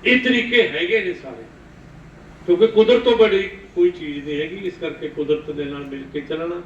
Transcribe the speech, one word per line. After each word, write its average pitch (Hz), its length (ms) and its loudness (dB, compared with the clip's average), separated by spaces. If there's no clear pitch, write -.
ਇਹ 247 180 4
ਤਰੀਕੇ 233 440 2
ਹੈਗੇ 180 380 -2
ਨੇ 180 80 -4
ਸਾਰੇ, - 300 -14
ਕਿਉਂਕਿ 180 220 4
ਕੁਦਰਤ 226 360 4
ਤੋਂ 240 140 4
ਬੜੀ 196 240 6
ਕੋਈ 175 140 4
ਚੀਜ਼ 147 360 -8
ਨਹੀਂ 147 160 -4
ਹੈਗੀ। 185 260 -8
ਇਸ 170 140 -8
ਕਰਕੇ 156 280 -8
ਕੁਦਰਤ 147 420 -4
ਦੇ 143 140 -6
ਨਾਲ 143 200 -10
ਮਿਲ 135 180 -12
ਕੇ 147 80 -6
ਚੱਲਣਾ 170 440 -8